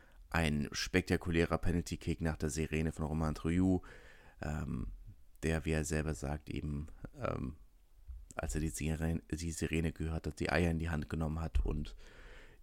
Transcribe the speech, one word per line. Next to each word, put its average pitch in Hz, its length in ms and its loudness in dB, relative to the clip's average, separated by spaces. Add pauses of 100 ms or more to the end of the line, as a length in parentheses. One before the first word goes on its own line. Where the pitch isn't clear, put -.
(300)
ein 76 420 2
spektakulärer 85 840 2
Penalty-Kick 82 640 0
nach 80 160 0
der 78 140 0
Sirene 78 400 0
von 78 140 -4
Romain 78 280 0
Trouillou, 90 480 4 (600)
ähm, 73 500 -4 (500)
der, 80 240 2
wie 80 60 0
er 78 140 2
selber 78 280 0
sagt, 73 380 -4
eben, 73 360 -4 (320)
ähm, 78 360 -4 (800)
als - 180 -4
er 76 80 2
die 80 80 2
Sirene, 80 640 0
die 82 200 -2
Sirene 80 420 2
gehört 80 340 -2
hat, - 120 -6
die 82 120 2
Eier 85 180 6
in 82 100 2
die 82 100 0
Hand 76 200 -2
genommen 80 300 0
hat - 260 2
und 76 300 -2 (680)